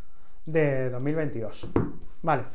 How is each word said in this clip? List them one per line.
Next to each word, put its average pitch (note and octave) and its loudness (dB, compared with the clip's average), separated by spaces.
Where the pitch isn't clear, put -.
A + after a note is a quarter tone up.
de C#3+ 2
dos B2 -2
mil D3+ 0
veintidós. A#2 -2
Vale, D3 2